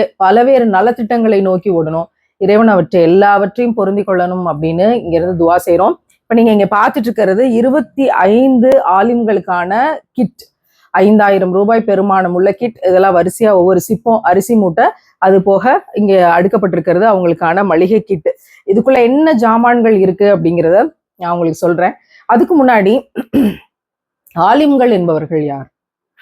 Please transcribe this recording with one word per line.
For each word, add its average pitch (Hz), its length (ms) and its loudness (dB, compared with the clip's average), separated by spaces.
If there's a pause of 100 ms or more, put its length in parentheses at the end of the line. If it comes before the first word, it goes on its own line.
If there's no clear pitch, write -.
(160)
பலவேறு 240 500 2
நலத்திட்டங்களை 220 760 0
நோக்கி 185 280 -2
ஓடணும். 165 360 -4 (340)
இறைவன் 214 300 2
அவற்றை 180 320 0
எல்லாவற்றையும் 202 720 2
பொருந்தி 202 280 -4
கொள்ளணும் 180 440 -4
அப்படின்னு 165 400 -2 (100)
இங்க 170 200 -6
இருந்து 175 220 -2
துவா 170 220 2
செய்றோம். 190 340 0 (200)
இப்ப - 200 -8
நீங்க 233 180 4
இங்க 202 160 2
பார்த்துட்டு 226 400 -2
இருக்கிறது 202 340 -2 (100)
இருபத்தி 262 520 -2 (200)
ஐந்து 247 460 2 (200)
ஆலிம்களுக்கான 196 840 -2 (400)
கிட். - 300 -6 (520)
ஐந்தாயிரம் 196 580 2
ரூபாய் 208 280 0
பெருமானம் 190 540 -2
உள்ள 185 180 0
கிட். - 300 -8
இதெல்லாம் 185 340 2
வரிசையா 185 360 0
ஒவ்வொரு 185 280 2
சிப்பும் 226 420 -2
அரிசி 190 340 0
மூட்டை, 202 300 0 (360)
அது 190 200 2
போக 196 220 0 (300)
இங்க 208 180 0 (180)
அடுக்கப்பட்டிருக்கிறது 180 760 0
அவங்களுக்கான 180 580 0
மளிகை 185 360 0
கிட். - 300 -6 (360)
இதுக்குள்ள 240 360 0
என்ன 294 320 2
ஜாமான்கள் 233 680 2
இருக்கு 190 300 0
அப்படிங்கிறத 170 460 0 (420)
நான் 175 140 -6
உங்களுக்கு 170 280 -4
சொல்றேன். 175 340 -2 (340)
அதுக்கு 339 280 0
முன்னாடி, 226 360 2 (240)
<clears throat> 233 460 -4 (760)
ஆலிம்கள் 254 560 2
என்பவர்கள் 160 520 -2
யார்? 139 240 -10 (540)